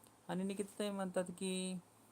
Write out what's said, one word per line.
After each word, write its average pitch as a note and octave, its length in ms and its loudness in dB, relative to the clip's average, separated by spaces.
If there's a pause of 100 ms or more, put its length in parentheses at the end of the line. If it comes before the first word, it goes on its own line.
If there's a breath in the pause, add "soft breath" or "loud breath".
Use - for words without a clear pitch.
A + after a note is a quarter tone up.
(260)
आणि F3+ 160 0
निकिताताई G3+ 460 0
म्हणतात F#3+ 400 2
की, F#3 500 0 (320)